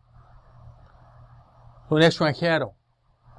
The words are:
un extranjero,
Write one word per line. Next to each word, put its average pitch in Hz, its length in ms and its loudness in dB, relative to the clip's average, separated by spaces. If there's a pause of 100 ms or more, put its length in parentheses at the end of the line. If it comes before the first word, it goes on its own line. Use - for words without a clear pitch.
(1900)
un 156 120 2
extranjero, 160 720 0 (640)